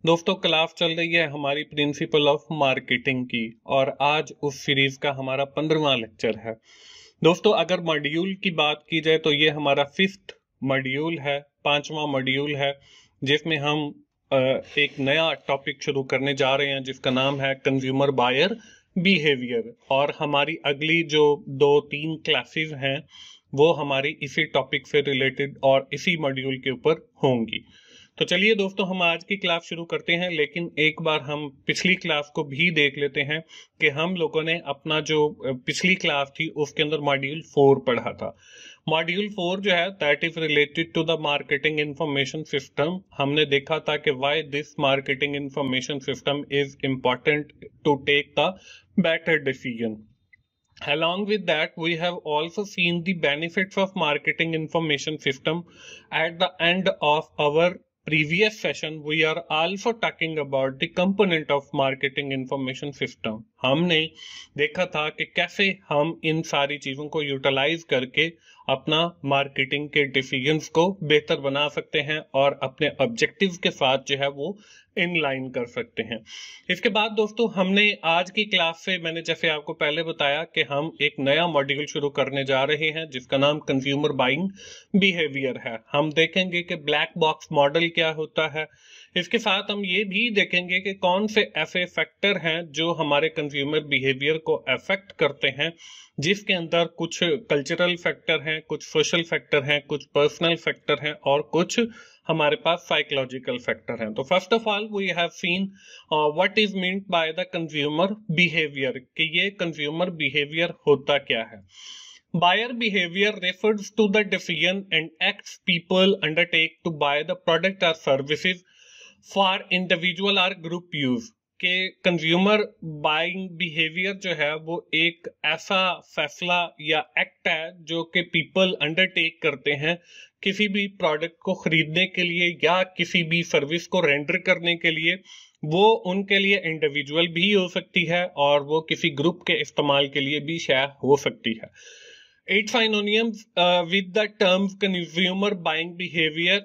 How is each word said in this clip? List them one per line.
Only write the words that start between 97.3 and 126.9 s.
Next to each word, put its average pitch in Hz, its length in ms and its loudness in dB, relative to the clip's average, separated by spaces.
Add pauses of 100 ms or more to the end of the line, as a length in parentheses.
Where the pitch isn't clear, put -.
फैक्टर 160 460 -2
हैं, 156 200 -4
कुछ 151 220 -8
सोशल 165 400 2
फैक्टर 147 400 0
हैं, 143 180 0
कुछ 147 240 -8
पर्सनल 151 500 2
फैक्टर 147 480 -2
हैं 151 100 -4
और 147 280 2
कुछ 170 400 0 (460)
हमारे 151 280 2
पास 165 240 0
साइकोलॉजिकल 135 800 -2
फैक्टर - 360 -6 (100)
हैं। 107 100 -6
तो 135 100 -4
first 185 260 0
of 226 100 4
all 214 220 -2
we 208 260 -4
have 170 240 -2
seen, 185 360 -2 (460)
uh, 151 240 4
what 196 140 2
is 214 200 2
meant 190 300 -2 (100)
by 165 140 2
the 165 200 -4 (100)
consumer 151 560 0
behavior, 151 920 -2 (160)
कि 160 220 0
ये 190 100 0
कंज्यूमर 165 600 -4
बिहेवियर 151 600 -2 (180)
होता 143 300 4
क्या 131 220 -2
है। 113 240 -12 (720)
Buyer 190 380 2
behavior 202 600 0
refers 202 480 0
to 208 300 2
the 214 120 2
decision 180 520 0
and 180 560 -2
acts - 380 -14
people 185 420 4 (140)
undertake 160 440 2 (180)
to 165 60 -2 (100)
buy 143 200 2
the 175 120 -4 (140)
product 185 340 2
or 165 120 4 (140)
services 147 460 0 (800)
for 196 220 2 (200)
individual 185 580 0
or 190 180 2
group 165 500 -6
use, 123 180 0 (380)
के 185 260 0
कंज्यूमर 185 960 2
बाइंग 160 680 -2
बिहेवियर 165 640 -2
जो 190 180 -6
है 151 240 -2
वो 160 400 -8
एक 165 500 -2
ऐसा 180 480 0
फैसला 170 880 -4
या 151 260 0 (120)